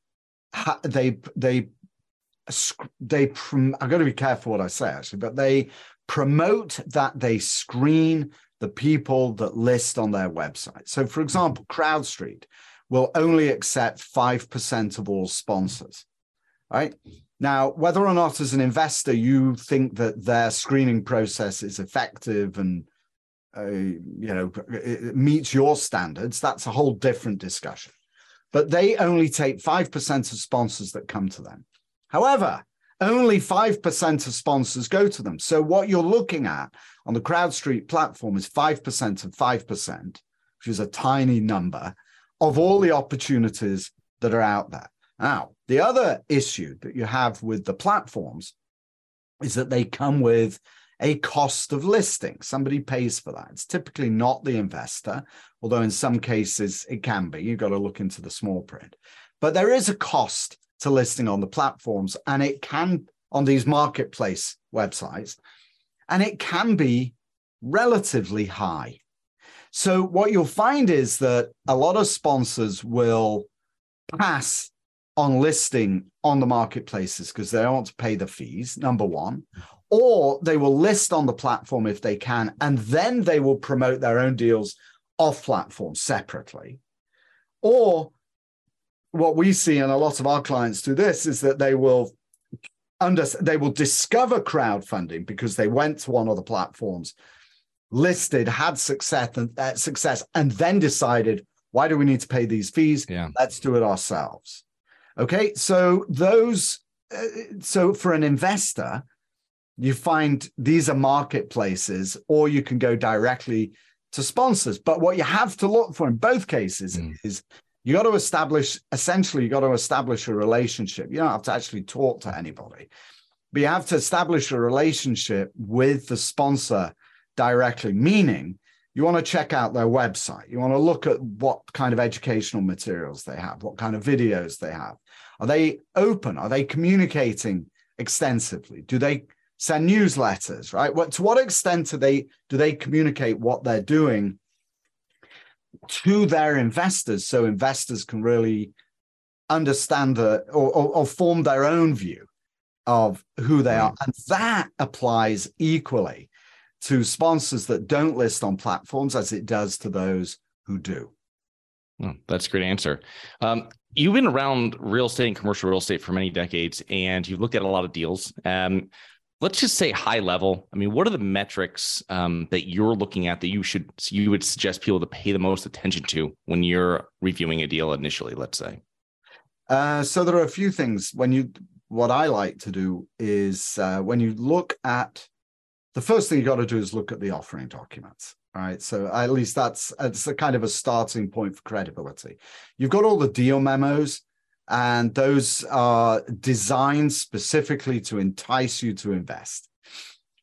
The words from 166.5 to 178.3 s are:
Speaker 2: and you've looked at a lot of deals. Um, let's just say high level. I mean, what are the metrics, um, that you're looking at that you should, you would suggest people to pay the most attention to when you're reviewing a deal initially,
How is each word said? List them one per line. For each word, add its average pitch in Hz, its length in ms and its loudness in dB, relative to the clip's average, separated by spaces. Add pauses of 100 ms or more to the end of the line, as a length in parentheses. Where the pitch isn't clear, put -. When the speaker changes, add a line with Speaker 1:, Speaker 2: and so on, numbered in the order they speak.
Speaker 2:
and 92 380 -2
you've 92 140 -6
looked 120 140 -2
at 101 80 0
a 98 40 -2
lot 95 160 0
of 90 80 -8
deals. 85 400 -6 (140)
Um, 92 440 -2 (520)
let's - 180 -2
just 240 160 0
say 160 160 0
high 110 280 -2
level. 92 540 0
I - 40 -8
mean, 101 140 0
what 156 160 2
are 226 40 2
the 190 60 -2
metrics, 98 920 -4
um, 87 420 -2
that 90 180 -2
you're 107 240 2
looking 95 340 -2
at 87 140 -4
that 90 60 -2
you 98 160 -2
should, - 260 -6 (200)
you 104 200 0
would 101 140 2
suggest - 380 -4
people 95 180 0
to 85 80 -2
pay - 240 -6
the 98 80 0
most 95 260 0
attention 80 400 -4
to 78 300 -4 (100)
when 85 180 0
you're 87 440 2 (140)
reviewing 82 400 -2
a 78 60 -4
deal 78 260 -2
initially, 71 420 -6